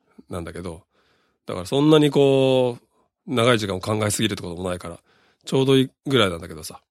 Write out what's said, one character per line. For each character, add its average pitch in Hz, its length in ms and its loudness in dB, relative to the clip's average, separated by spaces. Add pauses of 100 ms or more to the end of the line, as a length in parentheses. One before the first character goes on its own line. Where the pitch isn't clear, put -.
(280)
な 92 120 -8
ん 87 40 -8
だ 85 80 -14
け 85 100 -12
ど。 90 220 -12 (600)
だ - 80 -8
か 92 60 -6
ら 90 60 -10
そ 135 140 -2
ん 147 80 4
な 156 100 8
に 147 120 4
こ 131 680 2 (480)
う、 131 80 -6
長 120 200 4
い 113 40 0
時 104 80 -6
間 95 80 -4
を 92 60 -6
考 107 140 -4 (120)
え 104 40 0
す 104 100 -4
ぎ 110 80 0
る 101 60 -4
っ - 20 -10
て - 60 -12
こ 92 80 -10
と 82 120 -10
も 92 60 -4
な 90 60 -4
い 90 40 -10
か 85 100 -12
ら、 85 120 -16 (440)
ち - 100 -8
ょ 135 80 4
う 131 40 2
ど 135 100 6
い 131 60 6
い 131 80 -2 (160)
ぐ 135 120 2
ら 104 80 4
い 92 40 0
な 85 60 -6
ん 85 40 -10
だ 87 80 -14
け 87 60 -14
ど 80 80 -16
さ。 - 280 -16